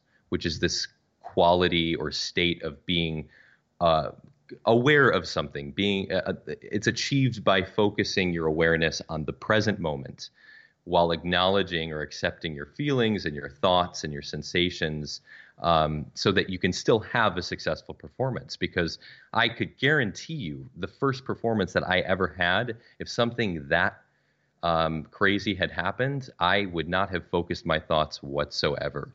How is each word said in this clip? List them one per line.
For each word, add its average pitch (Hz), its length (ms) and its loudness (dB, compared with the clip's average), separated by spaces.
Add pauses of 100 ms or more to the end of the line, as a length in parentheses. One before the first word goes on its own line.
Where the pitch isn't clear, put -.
(300)
which 90 160 -2
is 80 140 -2
this - 280 -2 (340)
quality 85 720 4
or 73 160 -4
state 87 520 -2
of 78 220 -10
being, 80 420 -2 (540)
uh, 80 280 4 (560)
aware 123 440 6
of 87 180 2
something. 73 440 -6
Being, 98 400 0
uh, 92 220 -2 (140)
it's - 400 -4
achieved 123 560 0
by 95 200 4
focusing 101 720 0
your 82 140 -2
awareness 82 640 2
on 78 160 -4
the - 80 -4
present 110 460 0
moment 71 500 -6 (560)
while 85 260 4
acknowledging 87 800 0
or 76 100 -4
accepting 80 540 -6
your 71 100 -10
feelings 123 600 0
and 76 100 -4
your 69 140 -8
thoughts 90 540 2
and 78 80 -6
your 73 120 -8
sensations, 78 1000 -2 (400)
um, 78 440 2 (100)
so - 160 2
that 92 180 0
you 95 80 -6
can 92 160 0
still 120 260 2
have 104 380 0
a 90 60 -4
successful - 500 -6
performance. - 640 -6
Because 85 400 -2 (360)
I 117 160 2
could - 280 -6
guarantee 139 560 0
you 73 340 -8 (100)
the 90 100 -6
first 131 380 -4
performance 107 480 -2
that 87 140 0
I 92 120 2
ever 90 360 0
had, 101 420 0 (200)
if - 100 -10
something 117 600 -2
that, 85 340 0 (600)
um, 80 480 0
crazy 101 440 0
had 90 160 -2
happened, 127 580 -4 (100)
I 98 260 2
would 85 240 -4
not 92 220 0
have 87 180 -4
focused 87 360 -2
my 80 140 2
thoughts 78 440 -2
whatsoever. 71 920 -4